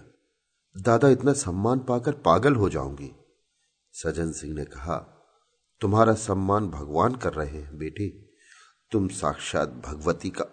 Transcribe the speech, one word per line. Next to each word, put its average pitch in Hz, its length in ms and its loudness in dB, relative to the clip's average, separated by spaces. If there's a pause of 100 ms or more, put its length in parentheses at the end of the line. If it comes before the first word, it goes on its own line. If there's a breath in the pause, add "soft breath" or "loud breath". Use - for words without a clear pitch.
(800)
"दादा, 117 280 6
इतना 127 240 4
सम्मान 113 460 0
पाकर 123 320 -2
पागल 127 440 4
हो 101 140 2
जाऊंगी।" 69 420 -6 (800)
सज्जन 80 400 -4
सिंह 76 220 -10
ने 73 120 -6
कहा, 78 320 -8 (840)
"तुम्हारा 110 320 6
सम्मान 98 560 0
भगवान 76 460 0
कर 92 180 -4
रहे 76 280 -6
हैं 73 160 -16
बेटी, 80 600 -10 (540 soft breath)
तुम 98 160 0
साक्षात 76 640 -2
भगवती 78 600 -4
का - 240 -6